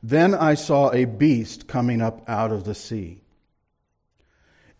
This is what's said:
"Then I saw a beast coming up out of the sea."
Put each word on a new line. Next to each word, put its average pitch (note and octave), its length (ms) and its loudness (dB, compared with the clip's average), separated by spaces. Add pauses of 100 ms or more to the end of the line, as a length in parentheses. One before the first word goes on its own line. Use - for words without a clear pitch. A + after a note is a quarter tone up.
"Then D#3+ 340 2
I D#3 200 2
saw C#3 360 2
a B2+ 140 2
beast A#2 640 0
coming A#2+ 340 -2
up A2+ 260 -4
out A2 240 -2
of G2+ 140 -6
the G#2 100 -6
sea." F#2+ 460 -12 (1600)